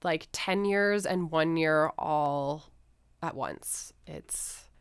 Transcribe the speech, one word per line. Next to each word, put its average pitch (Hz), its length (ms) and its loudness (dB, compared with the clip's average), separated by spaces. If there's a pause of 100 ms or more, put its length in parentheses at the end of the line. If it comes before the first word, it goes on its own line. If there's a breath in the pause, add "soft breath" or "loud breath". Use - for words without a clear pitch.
like 165 280 -2
ten 196 360 0
years 202 400 2
and 180 240 0
one 160 260 2
year 156 420 4
all 147 640 0 (580)
at 165 120 -4
once. - 600 -8 (120)
It's, - 600 -10 (140)